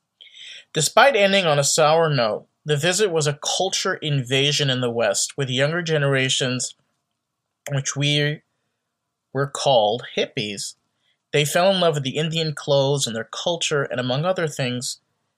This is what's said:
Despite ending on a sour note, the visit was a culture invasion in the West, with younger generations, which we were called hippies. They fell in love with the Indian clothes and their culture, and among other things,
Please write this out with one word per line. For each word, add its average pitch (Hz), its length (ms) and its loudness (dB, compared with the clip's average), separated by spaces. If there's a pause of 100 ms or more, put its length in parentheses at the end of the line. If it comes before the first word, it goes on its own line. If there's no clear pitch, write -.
(760)
Despite 220 420 6
ending 196 300 4
on 147 120 2
a 143 60 2
sour 156 460 4
note, 117 360 0 (160)
the 151 140 0
visit 180 340 0
was 160 160 0
a 143 160 -2
culture - 520 -2
invasion 143 720 0
in 127 140 -2
the 123 80 0
West, 113 480 0
with 135 100 -4
younger 143 320 0
generations, 135 920 -2 (960)
which 139 260 -4
we 147 460 0 (880)
were 139 140 -2
called 123 580 2 (100)
hippies. - 600 -6 (580)
They 147 140 2
fell 180 240 2
in 190 100 0
love 170 140 2
with 147 80 -4
the 127 160 -6
Indian 160 360 -4
clothes 139 520 0
and 113 100 -6
their 113 140 -6
culture, 170 520 -2
and - 160 -6
among 143 260 -2
other 180 240 -2
things, 123 520 -6 (380)